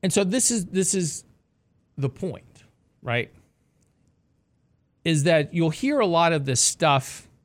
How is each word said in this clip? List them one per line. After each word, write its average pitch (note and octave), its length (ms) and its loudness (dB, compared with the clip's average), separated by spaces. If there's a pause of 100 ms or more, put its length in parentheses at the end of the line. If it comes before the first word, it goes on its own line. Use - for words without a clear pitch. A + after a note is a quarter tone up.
And F#3 100 0
so G#3+ 100 2
this A#3 280 0
is, G3+ 160 -4
this F#3 260 -2
is F3 320 -4 (720)
the C3+ 100 -4
point, - 560 -10 (380)
right? A#2+ 300 -4 (1700)
Is D#3+ 200 2
that D#3+ 320 2
you'll E3 160 2
hear C#4 280 -2
a A3 60 4
lot E3+ 280 4
of D3 120 -2
this C3 160 0
stuff - 680 0 (180)